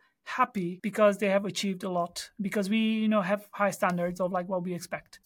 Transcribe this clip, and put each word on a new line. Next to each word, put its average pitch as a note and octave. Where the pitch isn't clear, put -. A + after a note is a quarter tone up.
happy F#3
because G3+
they G3+
have G3
achieved F#3
a G3
lot, F3
because G3
we, A3
you A3
know, G#3+
have G3+
high G3+
standards F3+
of, F#3
like, F3+
what F#3
we F3+
expect. -